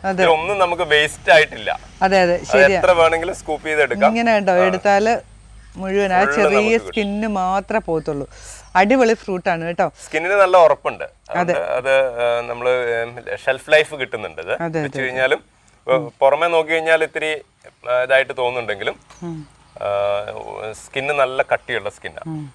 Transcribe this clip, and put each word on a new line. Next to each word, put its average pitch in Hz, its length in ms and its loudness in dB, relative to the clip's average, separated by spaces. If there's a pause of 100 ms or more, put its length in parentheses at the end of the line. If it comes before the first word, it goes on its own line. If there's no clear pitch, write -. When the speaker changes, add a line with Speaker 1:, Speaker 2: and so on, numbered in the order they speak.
Speaker 1:
അതെ. 185 200 0
Speaker 2:
ഇതിലൊന്നും 170 360 2
നമുക്ക് 175 240 0
വേസ്റ്റ് 151 480 0
ആയിട്ടില്ല. 143 480 2 (220)
Speaker 1:
അതെ, 190 200 2
അതെ, 175 120 2
Speaker 2:
അത് 160 300 2
Speaker 1:
ശരിയാ. 180 160 4
Speaker 2:
എത്ര 180 120 4
വേണമെങ്കിലും 165 440 2
സ്കൂപ്പ് 156 320 -8
ചെയ്തെടുക്കാം. 147 420 2
Speaker 1:
ഇങ്ങനെ 233 240 0
കണ്ടോ, 196 200 2
Speaker 2:
ആ. 180 120 4
Speaker 1:
എടുത്താല് 202 540 0 (560)
മുഴുവൻ 190 380 -2
ആ 180 60 4
Speaker 2:
ഫുള്ള് 214 160 2
Speaker 1:
ചെറിയ 202 220 2
Speaker 2:
നമുക്ക് 214 160 2
കിട്ടും. 220 140 -2
Speaker 1:
സ്കിന്ന് 208 400 -4
മാത്രമേ 196 520 -2
പോകത്തുള്ളൂ. 156 500 -6 (460)
അടിപൊളി 226 380 4
ഫ്രൂട്ടാണ് 180 520 -4
കേട്ടോ. 175 260 -2 (140)
Speaker 2:
സ്കിന്നിന് 165 280 -2
നല്ല 185 240 6
ഉറപ്പുണ്ട്. 143 460 4
Speaker 1:
അതെ. - 360 -10
Speaker 2:
അതുകൊണ്ട് 175 200 0
അത്, 131 380 -2
ആ, 120 440 0
നമ്മള്, 120 280 -4 (340)
ഉം, 120 420 -10
ഷെൽഫ് 131 260 -2
ലൈഫ് 151 240 2
കിട്ടുന്നുണ്ട് 104 460 -8
ഇത്. 95 120 -6
Speaker 1:
അതെ, 165 100 -6
അതെ, 160 200 -4
Speaker 2:
വെച്ച് 139 140 -10
Speaker 1:
അതെ. 135 80 -4
Speaker 2:
കഴിഞ്ഞാലും, 131 380 0 (440)
ഉം, 123 320 -2
പുറമെ 147 280 4
നോക്കി 160 240 0
കഴിഞ്ഞാൽ 160 320 2
ഇത്തിരി, 156 380 -6 (480)
ആ, 127 140 0
ഇതായിട്ട് 131 340 0
തോന്നുന്നുണ്ടെങ്കിലും, 117 600 -4 (240)
Speaker 1:
ഉം. 160 240 -12 (280)
Speaker 2:
ആ, 104 960 -6
സ്കിന്ന് 139 420 -8
നല്ല 131 300 0 (100)
കട്ടിയുള്ള 110 360 -6
സ്കിന്നാണ്. 101 440 -14
Speaker 1:
ഉം. 147 220 -12